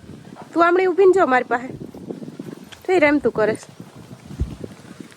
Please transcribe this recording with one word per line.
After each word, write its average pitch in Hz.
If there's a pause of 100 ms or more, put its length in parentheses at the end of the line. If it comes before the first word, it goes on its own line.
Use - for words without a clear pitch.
(540)
તું 339
આમળી 359
ઊભી 370
ને 370
જો 359
મારી 254
પાસે. 247 (1160)
તું 359
રમતું 294
કરે 214
છે. - (1500)